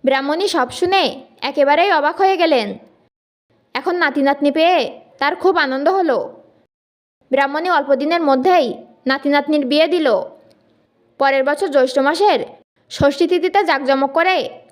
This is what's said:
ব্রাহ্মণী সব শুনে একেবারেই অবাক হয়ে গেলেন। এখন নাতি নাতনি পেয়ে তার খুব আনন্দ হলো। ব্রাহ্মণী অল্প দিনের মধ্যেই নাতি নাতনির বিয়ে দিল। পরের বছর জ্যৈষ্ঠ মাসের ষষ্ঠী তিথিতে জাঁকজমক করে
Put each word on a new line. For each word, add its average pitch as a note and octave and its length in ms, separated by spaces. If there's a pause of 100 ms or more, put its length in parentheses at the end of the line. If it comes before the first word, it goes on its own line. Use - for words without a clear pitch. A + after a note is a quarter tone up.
ব্রাহ্মণী C#4 440
সব E4 220
শুনে F4+ 500 (220)
একেবারেই D4+ 500
অবাক D#4 240
হয়ে F#4+ 200
গেলেন। B3+ 420 (960)
এখন F4 220
নাতি D4+ 260
নাতনি C#4+ 280
পেয়ে D#4+ 500 (180)
তার D4 180
খুব F#4 200
আনন্দ C#4+ 320
হলো। E4+ 540 (880)
ব্রাহ্মণী C#4 400
অল্প C#4 240
দিনের D4+ 260
মধ্যেই C#4 540 (320)
নাতি C#4 220
নাতনির C#4+ 380
বিয়ে D4+ 200
দিল। D4 360 (960)
পরের C4+ 260
বছর D4 240
জ্যৈষ্ঠ C4+ 300
মাসের D4+ 420 (500)
ষষ্ঠী C#4+ 360
তিথিতে F4+ 380
জাঁকজমক C4+ 480
করে E4+ 380 (220)